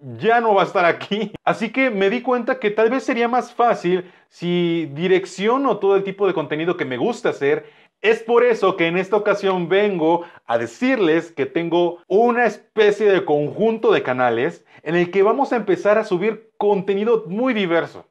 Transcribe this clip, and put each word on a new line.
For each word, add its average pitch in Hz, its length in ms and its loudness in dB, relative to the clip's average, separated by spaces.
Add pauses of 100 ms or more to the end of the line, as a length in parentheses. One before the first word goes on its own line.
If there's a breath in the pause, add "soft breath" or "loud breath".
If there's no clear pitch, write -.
(180)
ya 226 220 2
no 226 140 2
va 190 80 4
a 170 40 2
estar 185 180 0
aquí. 202 480 -2 (120)
Así 180 260 -2
que 262 200 0
me 196 200 0
di 240 120 -2
cuenta 247 360 -2
que 262 120 -2
tal 220 200 2
vez 262 140 -2
sería 233 240 0
más 240 240 -2
fácil 185 580 0 (180 loud breath)
si 170 640 -2
direcciono 190 840 0
todo 196 180 2
el 190 80 0
tipo 196 220 -4
de 175 80 0
contenido 160 420 -4
que 165 80 -6
me 127 120 -4
gusta 170 340 -2
hacer. 147 360 -2 (340 loud breath)
Es 220 220 0
por 240 220 2
eso 196 320 2
que 165 100 0
en 170 120 -2
esta 185 180 0
ocasión 190 520 0
vengo 175 560 2 (220 loud breath)
a 117 120 0
decirles 165 760 0
que 135 140 -4
tengo 170 600 -2
una 233 380 2
especie 208 680 0
de 185 140 2
conjunto 190 680 0
de 151 100 2
canales 127 640 -2 (160 soft breath)
en 160 120 -4
el 175 160 0
que 196 120 2
vamos 254 300 0
a 247 40 0
empezar 202 400 0
a 220 80 0
subir 202 540 -4
contenido 202 680 0
muy 233 280 -2
diverso. 165 560 -2